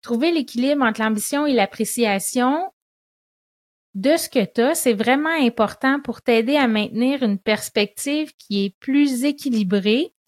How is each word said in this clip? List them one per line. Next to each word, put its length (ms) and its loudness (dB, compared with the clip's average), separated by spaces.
Trouver 300 0
l'équilibre 520 0
entre 180 0
l'ambition 440 -2
et 80 0
l'appréciation 1160 0
de 220 2
ce 120 -6
que 160 0
t'as, 300 0
c'est 180 0
vraiment 360 0
important 720 0
pour 220 -10
t'aider 340 2
à 120 4
maintenir 560 0
une 160 0
perspective 960 -2
qui 280 -4
est 140 -8
plus 460 0
équilibrée, 880 0